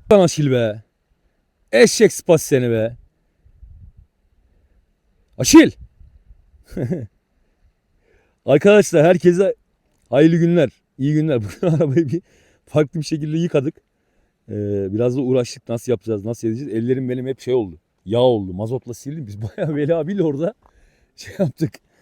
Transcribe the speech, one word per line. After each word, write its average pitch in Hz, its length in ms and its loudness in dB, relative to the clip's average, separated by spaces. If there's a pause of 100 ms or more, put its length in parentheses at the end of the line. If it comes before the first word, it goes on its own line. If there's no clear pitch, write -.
(120)
Lan 208 80 8
Aşil 151 320 0
be. 110 320 -2 (880)
Eşek 220 420 4
sıpası - 340 0
seni 123 220 0
be. 113 280 -2 (2500)
Aşil. 294 340 6 (1040)
<laughs> 127 160 -6 (1500)
Arkadaşlar 165 600 4
herkese 175 500 2 (540)
hayırlı 160 280 4
günler, 170 320 2 (280)
iyi 143 160 -2
günler. 151 280 0
<laughs> 101 200 -12
Bugün 165 140 0
arabayı 156 340 0
bir 170 120 -4 (440)
farklı 151 340 -2
bir 151 60 -8
şekilde 151 320 -6
yıkadık. 160 380 -2 (760)
Ee, 101 440 -4
biraz 123 240 -2
da 147 40 -2
uğraştık, 127 480 -4
nasıl 117 220 -6
yapacağız, 107 340 -4
nasıl 117 220 -8
edeceğiz. 113 260 -6
Ellerim 123 360 -4
benim 127 180 -8
hep 131 120 -8
şey 123 140 -4
oldu, 101 220 -4 (300)
yağ 110 140 -2
oldu. 107 340 0
Mazotla 113 400 -8
sildim. 143 340 -14
Biz 101 140 -16
<laughs> 110 160 -10
bayağı 160 180 -4
Veli 147 200 0
abiyle 170 280 -4
orada 160 300 -4 (640)
şey - 240 -20
yaptık. 139 340 -4 (280)